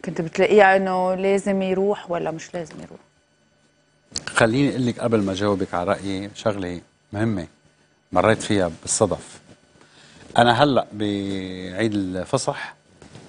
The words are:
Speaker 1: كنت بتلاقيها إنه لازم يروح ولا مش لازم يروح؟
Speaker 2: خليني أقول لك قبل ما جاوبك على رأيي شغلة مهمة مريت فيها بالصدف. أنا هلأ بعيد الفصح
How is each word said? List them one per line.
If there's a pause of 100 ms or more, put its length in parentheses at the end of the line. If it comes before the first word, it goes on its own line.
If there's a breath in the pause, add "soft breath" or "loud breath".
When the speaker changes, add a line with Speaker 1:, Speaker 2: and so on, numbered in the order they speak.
Speaker 1:
كنت
بتلاقيها
إنه
لازم
يروح
ولا
مش
لازم
يروح؟ (1300)
Speaker 2:
خليني
أقول
لك
قبل
ما
جاوبك
على
رأيي
شغلة (320)
مهمة (680)
مريت
فيها (120)
بالصدف. (1000 soft breath)
أنا
هلأ
بعيد
الفصح (540)